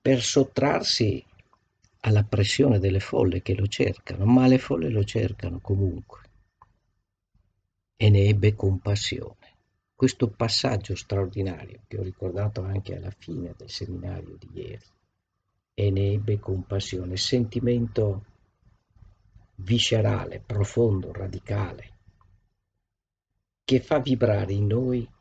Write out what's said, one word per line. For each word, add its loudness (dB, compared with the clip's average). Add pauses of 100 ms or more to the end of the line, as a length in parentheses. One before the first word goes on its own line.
per 2
sottrarsi 0 (760)
alla 4
pressione 2
delle 2
folle 0
che -2
lo 0
cercano, -2
ma 6
le 6
folle -2
lo 2
cercano -4
comunque. -4 (1700)
E 6
ne 8
ebbe 4
compassione. -4 (400)
Questo 0
passaggio -2
straordinario -4
che -12
ho -6
ricordato -4
anche -6
alla -10
fine -10
del -20
seminario -10
di -20
ieri, -14 (880)
e 2
ne 2
ebbe 0
compassione, -4
sentimento 0 (1300)
viscerale, 0
profondo, 0
radicale, -6 (1700)
che 2
fa 0
vibrare 0
in 0
noi 0 (120)